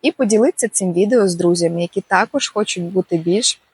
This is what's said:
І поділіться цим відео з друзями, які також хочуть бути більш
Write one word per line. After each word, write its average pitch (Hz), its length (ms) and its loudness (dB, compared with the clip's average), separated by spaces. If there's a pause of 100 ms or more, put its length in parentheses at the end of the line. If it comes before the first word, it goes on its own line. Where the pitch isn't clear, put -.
І 302 100 2
поділіться 226 560 0
цим 185 240 -2
відео 208 360 2
з 175 60 -2
друзями, 170 480 0
які 175 180 -6
також 208 480 -2
хочуть 208 360 -4
бути 185 340 -2
більш 170 420 -2 (140)